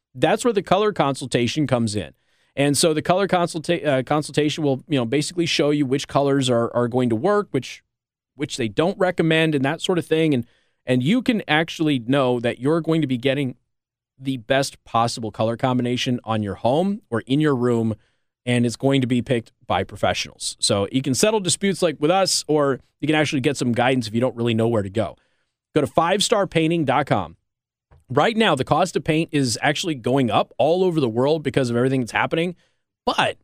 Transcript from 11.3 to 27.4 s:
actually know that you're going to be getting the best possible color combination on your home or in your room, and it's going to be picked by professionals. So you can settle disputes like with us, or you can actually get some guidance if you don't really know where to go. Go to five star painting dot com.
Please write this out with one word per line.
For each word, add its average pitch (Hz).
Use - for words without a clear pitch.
actually 151
know 123
that 120
you're 151
going 160
to 143
be 131
getting 131
the 135
best 135
possible 113
color 113
combination 123
on 110
your 98
home 180
or 110
in 135
your 151
room, 117
and 120
it's 117
going 135
to 127
be 120
picked 117
by 95
professionals. -
So 101
you 131
can 135
settle 214
disputes 190
like 160
with 151
us, 190
or 143
you 143
can 156
actually 151
get 143
some 123
guidance 123
if 104
you 117
don't 120
really 117
know 113
where 117
to 98
go. 95
Go 151
to 131
five 180
star 202
painting 160
dot 135
com. 90